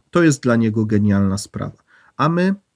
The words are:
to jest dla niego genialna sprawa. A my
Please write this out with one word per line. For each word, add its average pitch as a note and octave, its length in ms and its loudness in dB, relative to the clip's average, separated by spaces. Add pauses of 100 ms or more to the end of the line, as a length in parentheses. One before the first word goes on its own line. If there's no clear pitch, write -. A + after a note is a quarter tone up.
(100)
to F3 120 0
jest D3 200 2
dla A#2+ 140 2
niego A2+ 280 0
genialna G2+ 540 0
sprawa. - 380 -12 (400)
A C#3+ 120 -2
my F3+ 260 0 (220)